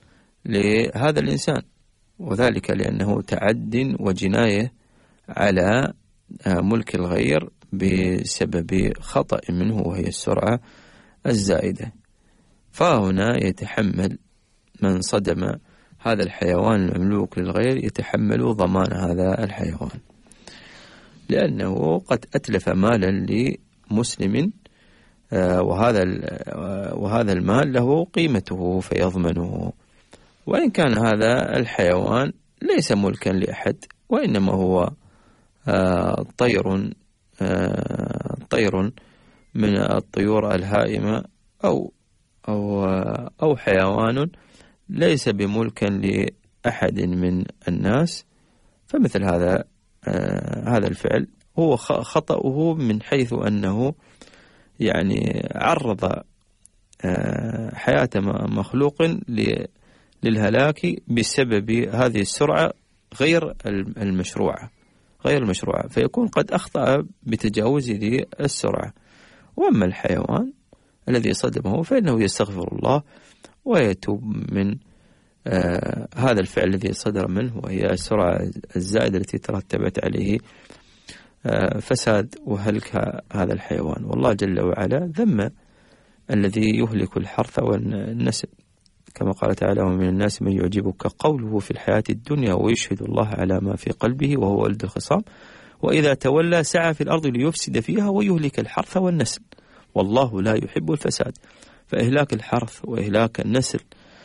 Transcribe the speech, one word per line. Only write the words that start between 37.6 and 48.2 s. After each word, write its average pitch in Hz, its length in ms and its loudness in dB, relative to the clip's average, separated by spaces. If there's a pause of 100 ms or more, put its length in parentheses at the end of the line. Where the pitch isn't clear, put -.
طير 101 420 2 (640)
من 107 220 2
الطيور 104 800 0
الهائمة 104 680 0 (420)
أو، - 280 0 (560)
أو، 101 360 0
آه، 110 460 -2 (120)
أو 117 120 4
حيوان 110 760 2 (600)
ليس 156 380 2
بملك 104 540 0
لأحد 101 1160 -2
من 90 460 0 (220)
الناس، 120 580 0 (600)